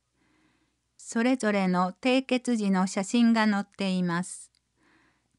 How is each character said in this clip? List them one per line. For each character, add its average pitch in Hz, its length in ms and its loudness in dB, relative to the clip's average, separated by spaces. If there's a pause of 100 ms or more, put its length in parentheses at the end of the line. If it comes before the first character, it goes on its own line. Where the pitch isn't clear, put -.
(960)
そ - 260 -4
れ 254 140 2
ぞ 214 160 -2
れ 190 160 0
の 180 320 0
締 262 240 2
結 247 320 -2
時 202 140 0
の 190 160 2
写 190 180 -4
真 233 260 4
が 220 160 2
載 202 140 0
っ - 20 -6
て - 260 -6
い 185 140 0
ま 175 200 -2
す。 - 280 -16 (880)